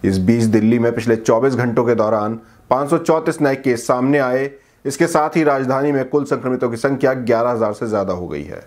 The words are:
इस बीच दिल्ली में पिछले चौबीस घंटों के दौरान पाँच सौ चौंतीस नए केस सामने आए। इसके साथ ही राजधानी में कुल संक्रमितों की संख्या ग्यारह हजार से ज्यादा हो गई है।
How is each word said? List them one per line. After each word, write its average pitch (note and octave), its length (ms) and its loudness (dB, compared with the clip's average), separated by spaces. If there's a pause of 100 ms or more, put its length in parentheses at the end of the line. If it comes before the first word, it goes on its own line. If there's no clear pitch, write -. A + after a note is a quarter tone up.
इस G2 140 0
बीच A2+ 260 2
दिल्ली A2 360 4
में A#2 160 2
पिछले A2+ 200 0
चौबीस B2 400 2
घंटों A#2+ 300 0
के A#2 100 2
दौरान A2 440 -2 (300)
पाँच C3+ 200 0
सौ E3 80 2
चौंतीस D#3+ 440 0
नए C#3 140 2
केस B2+ 320 -2
सामने C3 320 2
आए। C3 300 0 (360)
इसके C#3 220 -2
साथ D#3 280 0
ही E3 80 2
राजधानी C3+ 480 0
में C3+ 180 0
कुल D3 160 0
संक्रमितों B2+ 440 -2
की A#2 80 -8
संख्या C3+ 360 0
ग्यारह A#2+ 360 0
हजार A2 240 0
से A2+ 160 -8
ज्यादा G2 240 -2
हो F2+ 140 -8
गई D2 160 -8
है। D2 240 -14